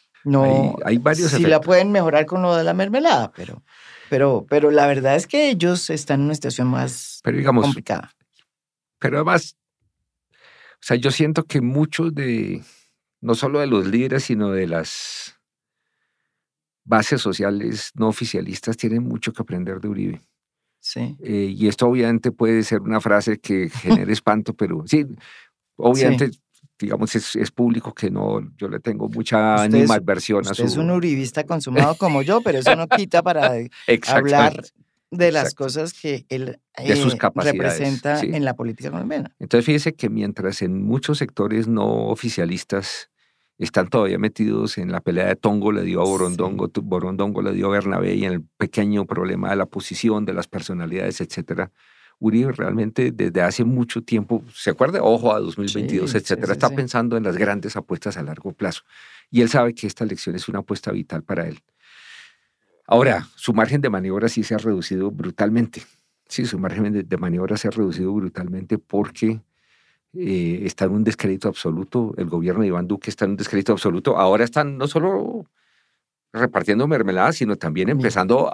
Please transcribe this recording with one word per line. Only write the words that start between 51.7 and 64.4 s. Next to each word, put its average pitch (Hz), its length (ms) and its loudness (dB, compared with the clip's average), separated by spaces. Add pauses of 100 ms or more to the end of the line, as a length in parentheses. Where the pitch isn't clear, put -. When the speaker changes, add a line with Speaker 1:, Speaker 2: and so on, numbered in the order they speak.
Speaker 2:
Uribe 113 320 2
realmente 110 600 -2
desde 95 320 0
hace 95 200 0
mucho 120 400 0
tiempo, 110 400 -2 (100)
¿se - 180 -4
acuerda? 165 320 0
Ojo 117 300 4
a 107 60 0
dos 90 180 -6
mil 101 160 -4
veintidós, 131 380 -2
Speaker 1:
Sí, 117 60 0
Speaker 2:
etcétera. - 300 -2
Speaker 1:
sí, 92 40 0
sí, 98 60 0
Speaker 2:
Está 123 120 2
Speaker 1:
sí. 139 60 -6
Speaker 2:
pensando 120 400 -2
en 113 80 -2
las 90 140 -2
grandes 101 400 -2
apuestas 95 400 -6
a 85 60 -6
largo 76 300 -10
plazo. 92 280 -6 (500)
Y 120 100 4
él 117 80 4
sabe 120 260 2
que - 120 -12
esta 101 160 -6
elección 95 320 -6
es 90 140 -10
una 98 100 -4
apuesta - 320 -6
vital 95 320 -6
para 85 240 -4
él. 78 120 -12 (1300)
Ahora, 117 480 4
su - 180 -4
margen 117 280 2
de 135 80 0
maniobra 98 400 -2
sí 113 140 -4